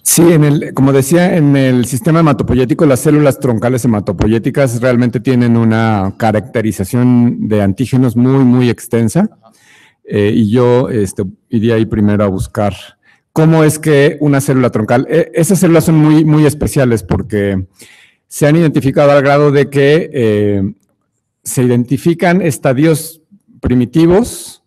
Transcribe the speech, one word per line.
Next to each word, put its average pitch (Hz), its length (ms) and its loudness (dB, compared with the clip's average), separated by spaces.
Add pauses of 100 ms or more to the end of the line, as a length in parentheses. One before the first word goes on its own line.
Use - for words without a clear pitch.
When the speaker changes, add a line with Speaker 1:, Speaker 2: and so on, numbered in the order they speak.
Speaker 1:
Sí, - 200 0 (100)
en 151 140 4
el, 147 280 -2
como 135 200 2
decía, 170 420 2
en 143 220 2
el 127 280 0
sistema 156 360 0
hematopoyético, 135 640 0
las 131 160 2
células 147 380 2
troncales 120 440 -2
hematopoyéticas 113 1000 -2
realmente 123 380 0
tienen 120 380 0
una 110 600 0
caracterización 113 1300 -2
de 104 120 0
antígenos 117 540 -2
muy, 131 300 2
muy 123 240 2
extensa. 117 600 -2
Speaker 2:
Ajá. 107 200 -20 (540)
Speaker 1:
Eh, 104 280 -2
y 117 160 0
yo, 123 400 0
este, 104 340 -4 (260)
iría 113 260 -2
ahí 110 100 0
primero 104 380 0
a 101 40 0
buscar 95 480 -4 (580)
cómo 160 300 2
es 151 160 0
que 147 420 0
una 143 180 0
célula 131 300 0
troncal, 120 400 -2
eh, 160 240 -2
esas 170 260 0
células 165 260 2
son 165 100 2
muy, 156 280 4
muy 151 220 2
especiales 123 580 -2
porque 101 640 -4 (600)
se - 200 -2
han 151 80 4
identificado 143 560 2
al 143 120 2
grado 143 280 2
de 139 180 0
que, 143 440 0
eh, 104 600 -2 (680)
se - 200 -2
identifican 160 760 0
estadios 151 800 -2 (400)
primitivos 160 1040 -2